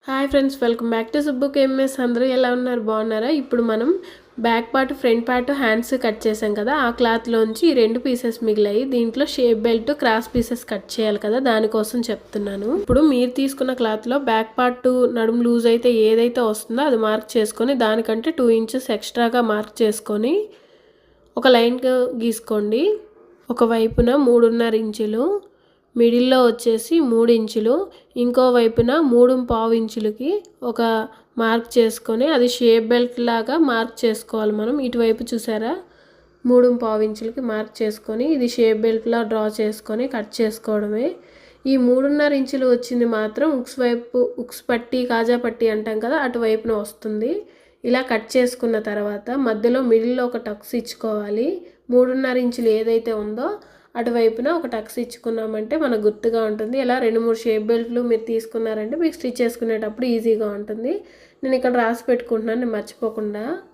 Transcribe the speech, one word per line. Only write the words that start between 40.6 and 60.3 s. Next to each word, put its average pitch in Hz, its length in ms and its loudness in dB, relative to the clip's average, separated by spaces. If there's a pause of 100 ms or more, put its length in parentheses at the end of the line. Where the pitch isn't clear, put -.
ఈ - 20 4 (140)
మూడున్నర 285 540 2
ఇంచులు 262 340 -2
వచ్చింది 240 320 -2 (100)
మాత్రం 214 320 0 (100)
ఉక్స్ - 240 -10
వైపు, 240 380 0 (220)
ఉక్స్ - 260 -14
పట్టి, 247 320 -2 (100)
కాజా 233 360 2
పట్టి 226 280 0
అంటాం 214 300 -4
కదా, 294 220 -2
అటువైపున 226 560 -2
వస్తుంది. 214 500 -6 (560)
ఇలా 254 140 2 (100)
కట్ 220 240 -4
చేసుకున్న 247 420 0 (120)
తర్వాత 208 380 -6 (180)
మధ్యలో 233 340 2 (100)
మిడిల్లో 240 400 2
ఒక 233 160 -8
టక్స్ 208 340 -10
ఇచ్చుకోవాలి. 214 680 -4 (460)
మూడున్నర 254 500 2
ఇంచులు 240 340 0
ఏదైతే 226 340 0 (120)
ఉందో 233 240 -6 (500)
అటువైపున 233 480 0 (100)
ఒక 330 160 -6
టక్స్ 220 300 -8
ఇచ్చుకున్నామంటే 220 800 -6
మనకు 233 220 0
గుర్తుగా 226 440 0
ఉంటుంది. 220 340 -6
ఇలా 247 120 0 (100)
రెండు 226 180 2
మూడు 226 200 0
షేప్ 220 260 -2
బెల్ట్లు 233 400 0
మీరు 220 200 2
తీసుకున్నారంటే 220 720 -4
మీకు 320 160 0
స్టిచ్ 247 240 -6
చేసుకునేటప్పుడు 226 640 -4 (100)
ఈజీగా 220 320 0 (100)